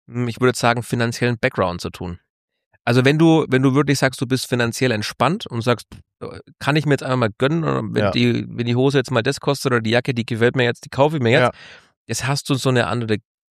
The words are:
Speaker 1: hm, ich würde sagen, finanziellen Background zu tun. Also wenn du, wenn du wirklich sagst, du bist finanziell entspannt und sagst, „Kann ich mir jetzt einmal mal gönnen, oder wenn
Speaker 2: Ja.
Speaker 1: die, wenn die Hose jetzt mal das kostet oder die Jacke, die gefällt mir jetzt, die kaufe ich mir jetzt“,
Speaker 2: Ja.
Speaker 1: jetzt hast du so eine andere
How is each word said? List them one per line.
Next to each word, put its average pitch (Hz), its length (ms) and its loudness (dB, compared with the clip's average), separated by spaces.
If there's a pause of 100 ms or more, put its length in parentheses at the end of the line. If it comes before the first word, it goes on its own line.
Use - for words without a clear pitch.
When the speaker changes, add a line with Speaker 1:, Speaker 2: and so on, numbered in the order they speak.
Speaker 1:
hm, 120 200 -4
ich 113 120 -6
würde 127 180 2
sagen, 120 260 0
finanziellen 120 560 -2
Background 92 420 -2
zu 85 80 -6
tun. 87 300 -10 (680)
Also 123 200 4
wenn 147 120 4
du, 160 300 6
wenn 131 160 2
du 131 100 4
wirklich 143 240 2
sagst, 127 220 -2
du 127 80 -4
bist 127 200 -2
finanziell 120 440 0
entspannt 120 560 -2
und 117 140 -6
sagst, 120 260 -2 (720)
„Kann 147 160 0
ich 147 100 0
mir 147 60 2
jetzt 135 120 0
einmal 127 260 0
mal 101 80 -14
gönnen, 151 260 0
oder 135 200 -2
wenn 110 200 -2
Speaker 2:
Ja. 98 80 2
Speaker 1:
die, 117 360 0
wenn 117 180 -6
die 120 100 0
Hose 135 220 2
jetzt 123 120 -2
mal 117 140 0
das 139 160 -2
kostet 143 320 -2
oder 120 100 0
die 110 100 -2
Jacke, 120 220 0
die 117 120 -2
gefällt 120 300 2
mir 123 100 2
jetzt, 120 200 -2
die - 40 -18
kaufe 151 260 2
ich 135 80 -2
mir 113 80 4
jetzt“, 143 100 6
Speaker 2:
Ja. 120 100 4 (560)
Speaker 1:
jetzt 117 200 -6
hast 139 220 -4
du 143 60 2
so 131 140 0
eine 120 180 2
andere 110 300 -2 (340)